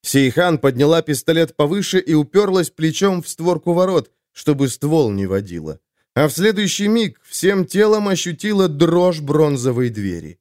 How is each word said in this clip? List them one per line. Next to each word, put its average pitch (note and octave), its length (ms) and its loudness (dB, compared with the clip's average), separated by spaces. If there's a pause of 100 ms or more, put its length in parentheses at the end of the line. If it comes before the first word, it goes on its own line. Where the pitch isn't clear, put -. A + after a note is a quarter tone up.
Сейхан C#3 580 2
подняла C#3+ 420 2
пистолет D#3+ 540 -2
повыше F#3 440 0
и E3 140 -2
уперлась F3+ 560 2
плечом E3+ 520 -2
в - 60 -14
створку E3+ 460 -2
ворот, F3+ 380 0 (200)
чтобы C#3 380 0
ствол D3 420 0
не G2 140 -2
водила. F2 540 -6 (340)
А D3 140 2
в C3+ 40 -2
следующий G3+ 560 -2
миг G#3+ 360 -2
всем F#3+ 420 -2
телом G#3 420 2
ощутила F#3+ 600 0
дрожь E3 540 2
бронзовой C3+ 680 0
двери. F2 520 -8